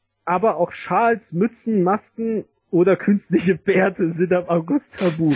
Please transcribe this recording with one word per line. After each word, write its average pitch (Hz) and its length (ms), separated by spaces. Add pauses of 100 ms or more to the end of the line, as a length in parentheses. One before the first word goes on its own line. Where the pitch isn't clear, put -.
(240)
aber 180 320
auch 170 160
Schals, 226 640
Mützen, 214 480
Masken 214 640 (240)
oder 180 260
künstliche 196 580
Bärte 185 580
sind 170 200
am 180 160
August 170 500
tabu. 160 380